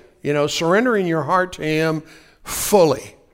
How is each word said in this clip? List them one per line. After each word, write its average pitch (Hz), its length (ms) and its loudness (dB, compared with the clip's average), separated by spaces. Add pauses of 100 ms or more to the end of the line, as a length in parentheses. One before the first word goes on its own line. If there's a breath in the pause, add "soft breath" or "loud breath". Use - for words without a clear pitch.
(200)
you 143 120 -4
know, 147 160 0
surrendering 202 580 0
your 165 160 0
heart 180 300 0
to - 100 -12
him 156 400 0 (400 soft breath)
fully. - 720 0 (200)